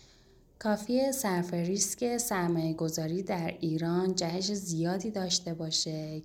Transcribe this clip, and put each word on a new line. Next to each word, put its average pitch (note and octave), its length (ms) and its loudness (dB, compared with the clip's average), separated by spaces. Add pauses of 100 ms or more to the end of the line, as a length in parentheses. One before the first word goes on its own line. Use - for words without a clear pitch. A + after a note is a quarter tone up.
(600)
کافیه B3 520 2
صرف F3+ 420 0
ریسک G3+ 640 0
سرمایه E3+ 560 2
گذاری D#3+ 500 -2
در E3+ 360 -2
ایران E3+ 560 2
جهش F3+ 380 -2
زیادی F3+ 580 -2
داشته F3 420 -2
باشه D#3 720 -2